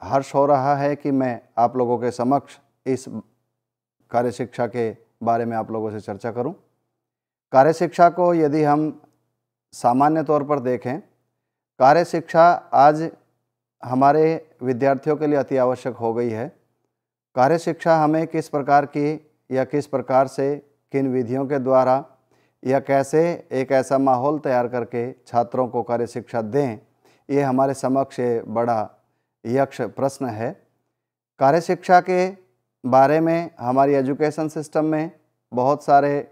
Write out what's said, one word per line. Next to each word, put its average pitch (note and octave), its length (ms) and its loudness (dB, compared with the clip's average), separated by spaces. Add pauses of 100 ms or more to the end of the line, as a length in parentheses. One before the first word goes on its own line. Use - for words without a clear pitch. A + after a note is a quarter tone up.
हर्ष C3+ 320 -2
हो C#3 100 4
रहा C#3+ 300 2
है C#3+ 200 -2
कि D3 160 -6
मैं C3 300 -2 (160)
आप A#2+ 200 0
लोगों A#2+ 200 0
के A#2 140 -4
समक्ष B2+ 460 -2 (280)
इस C3 200 -4 (1080)
कार्य A#2+ 200 0
शिक्षा B2 360 -6
के A2+ 280 -6 (280)
बारे A#2 220 0
में A#2 120 -6
आप A2+ 140 -6
लोगों A2 200 -6
से G#2+ 80 -10
चर्चा G#2+ 320 -10
करूं। B2 220 -6 (960)
कार्य C#3+ 220 6
शिक्षा E3+ 360 4
को F3 240 0
यदि D3+ 300 2
हम D3+ 380 0 (720)
सामान्य C#3+ 520 2
तौर D3 200 0
पर C#3+ 160 -2
देखें, B2+ 400 -4 (800)
कार्य D3+ 260 6
शिक्षा E3+ 680 2
आज D3+ 380 4 (720)
हमारे C#3+ 680 0 (120)
विद्यार्थियों C3+ 520 -2
के D3+ 120 -4
लिए D3 80 0
अति C3+ 220 -2
आवश्यक B2+ 380 -2
हो A2+ 180 -4
गई A#2+ 160 -2
है। A2+ 260 -8 (800)
कार्य C#3 220 2
शिक्षा E3 400 0
हमें D#3 300 0
किस D#3+ 220 -6
प्रकार C#3+ 360 2
की D3 460 -6 (200)
या C3 120 0
किस C#3+ 240 -4
प्रकार C3 400 0
से, C#3 280 -4 (360)
किन C3+ 160 0
विधियों B2+ 400 -2
के C#3 120 -2
द्वारा C3 460 2 (600)
या C3 140 0
कैसे D#3 720 0
एक B2+ 200 -2
ऐसा C3 260 2
माहौल C3+ 420 0
तैयार B2 280 -2
करके A#2+ 460 -6 (140)
छात्रों B2 400 -2
को A#2+ 160 -4
कार्य A#2 240 -2
शिक्षा A#2 340 -8
दें, A2+ 360 -2 (520)
ये C#3 120 0
हमारे C3+ 320 0
समक्ष C3 460 -4
ये A#2+ 280 -2
बड़ा A2+ 420 -2 (560)
यक्ष C3+ 360 -2
प्रश्न B2 440 -6
है। A#2 380 -8 (760)
कार्य C#3+ 220 4
शिक्षा F3+ 400 2
के F#3 360 -2 (480)
बारे C3+ 340 4
में E3 400 -2
हमारी C3 340 0
एजुकेशन D3 540 -2
सिस्टम D#3 380 -4
में D#3 260 -4 (420)
बहुत C3 300 0
सारे C#3+ 360 2 (120)